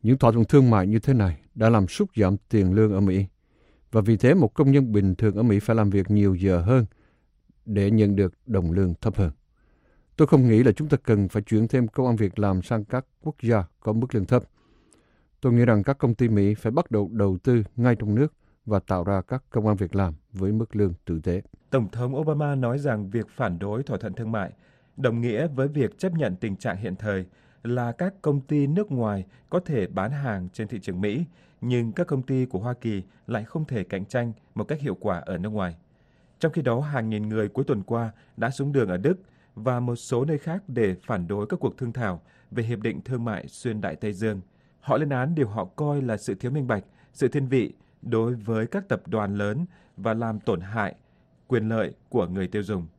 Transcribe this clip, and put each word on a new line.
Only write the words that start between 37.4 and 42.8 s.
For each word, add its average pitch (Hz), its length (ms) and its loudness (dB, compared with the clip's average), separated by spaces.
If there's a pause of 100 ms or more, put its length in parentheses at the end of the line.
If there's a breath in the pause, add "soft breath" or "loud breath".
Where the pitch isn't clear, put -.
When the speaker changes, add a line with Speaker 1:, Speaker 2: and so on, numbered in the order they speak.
Speaker 2:
cuối 131 160 -4
tuần 117 180 -2
qua 117 300 -4 (240 soft breath)
đã 113 140 -2
xuống 139 220 -4
đường 123 160 2
ở 90 80 -2
Đức 147 240 0 (340 soft breath)
và 120 260 -2
một 120 160 -2
số 123 280 -2
nơi 151 140 -2
khác 165 300 -6
để 107 280 0 (100)
phản 92 220 -4
đối 104 180 -4
các - 140 -6
cuộc 110 180 -4
thương 117 140 -6
thảo 101 300 -6 (280 soft breath)
về 113 120 -6
Hiệp 113 180 -6